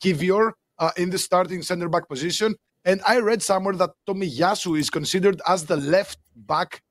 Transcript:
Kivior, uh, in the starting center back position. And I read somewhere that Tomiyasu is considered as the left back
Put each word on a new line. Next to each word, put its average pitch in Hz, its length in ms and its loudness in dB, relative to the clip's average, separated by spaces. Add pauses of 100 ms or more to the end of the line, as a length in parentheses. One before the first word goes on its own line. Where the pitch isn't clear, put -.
Kivior, 190 520 2 (260)
uh, 165 180 0
in 180 140 -2
the 185 80 -2
starting 180 440 0
center 175 260 -4
back 170 200 -2
position. 170 460 -2 (300)
And 190 200 2
I 233 140 4
read 220 240 2
somewhere 190 320 0
that 180 160 0 (160)
Tomiyasu 180 720 0
is 139 120 -2
considered 180 580 0
as 175 160 0
the 160 120 -2
left 156 420 0 (180)
back 151 540 -4